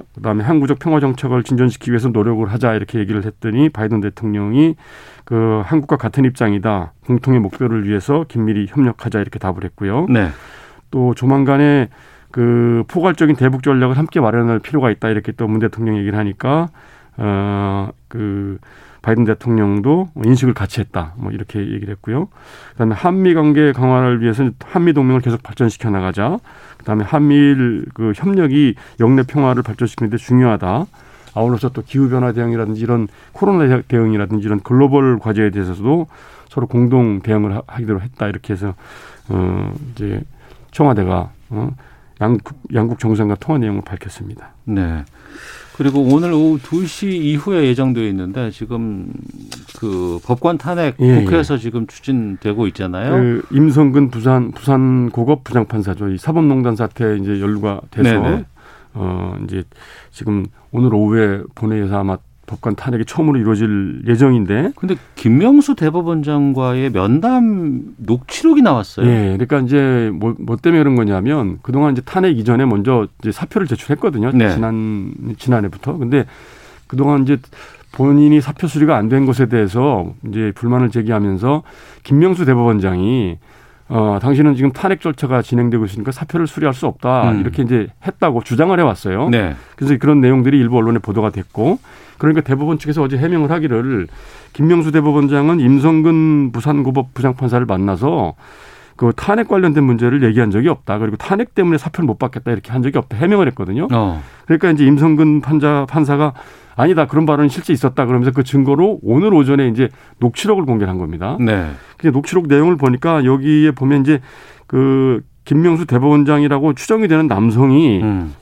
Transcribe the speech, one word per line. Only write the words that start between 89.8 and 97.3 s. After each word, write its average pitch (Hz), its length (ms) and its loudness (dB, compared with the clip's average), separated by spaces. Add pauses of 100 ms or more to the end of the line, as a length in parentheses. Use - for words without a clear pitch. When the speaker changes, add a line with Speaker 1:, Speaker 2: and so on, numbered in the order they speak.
Speaker 1:
그런 143 220 4
내용들이 131 360 4
일부 123 200 2
언론에 113 200 2
보도가 107 320 -2
됐고, 110 480 -4 (400)
그러니까 156 240 2
대법원 147 380 -2
측에서 151 240 -2
어제 135 120 -2
해명을 156 360 0
하기를 127 560 -2 (460)
김명수 160 380 2
대법원장은 147 680 2
임성근 156 920 4
부산고법 131 600 -2
부장판사를 127 540 0